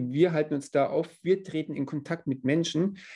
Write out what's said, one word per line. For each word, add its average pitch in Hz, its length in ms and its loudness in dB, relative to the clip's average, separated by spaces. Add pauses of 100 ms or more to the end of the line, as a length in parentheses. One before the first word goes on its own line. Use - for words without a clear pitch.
wir 160 220 4
halten 151 220 0
uns 139 180 -6
da 139 160 2
auf, 165 220 -2 (120)
wir 190 220 2
treten 156 320 -6
in 143 100 -2
Kontakt 151 420 -4
mit 135 180 -2
Menschen, 165 520 2 (180)